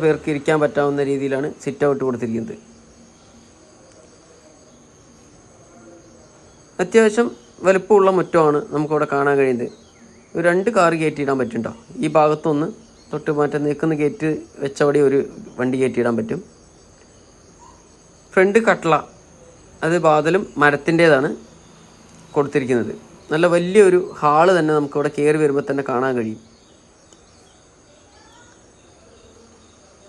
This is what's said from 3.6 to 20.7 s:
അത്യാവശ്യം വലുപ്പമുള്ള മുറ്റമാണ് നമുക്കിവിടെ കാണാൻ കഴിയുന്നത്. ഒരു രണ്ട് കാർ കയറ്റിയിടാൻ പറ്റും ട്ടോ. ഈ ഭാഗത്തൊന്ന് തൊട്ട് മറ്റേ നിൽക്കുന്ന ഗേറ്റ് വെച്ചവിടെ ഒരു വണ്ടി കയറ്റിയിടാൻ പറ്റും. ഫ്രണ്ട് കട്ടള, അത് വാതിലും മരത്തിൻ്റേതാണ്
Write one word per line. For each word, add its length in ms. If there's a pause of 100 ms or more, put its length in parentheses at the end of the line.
അത്യാവശ്യം 460 (400)
വലുപ്പമുള്ള 500
മുറ്റമാണ് 400 (160)
നമുക്കിവിടെ 400
കാണാൻ 260
കഴിയുന്നത്. 300 (640)
ഒരു 160
രണ്ട് 180 (100)
കാർ 140 (100)
കയറ്റിയിടാൻ 400
പറ്റും 260
ട്ടോ. 60 (300)
ഈ 140
ഭാഗത്തൊന്ന് 500 (440)
തൊട്ട് 180 (100)
മറ്റേ 300
നിൽക്കുന്ന 240 (100)
ഗേറ്റ് 260 (340)
വെച്ചവിടെ 440
ഒരു 120 (380)
വണ്ടി 220
കയറ്റിയിടാൻ 400
പറ്റും. 200 (1900)
ഫ്രണ്ട് 260 (120)
കട്ടള, 240 (920)
അത് 200
വാതിലും 360 (200)
മരത്തിൻ്റേതാണ് 680 (1040)